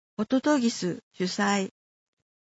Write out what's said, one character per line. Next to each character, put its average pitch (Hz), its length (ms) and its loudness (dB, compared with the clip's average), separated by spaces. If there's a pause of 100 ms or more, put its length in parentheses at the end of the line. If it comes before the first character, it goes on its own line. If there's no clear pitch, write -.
(180)
ホ 214 80 -2
ト 262 160 0
ト 302 180 2
ギ 233 100 2
ス 180 320 -4 (120)
主 - 100 -6
催。 202 480 0 (880)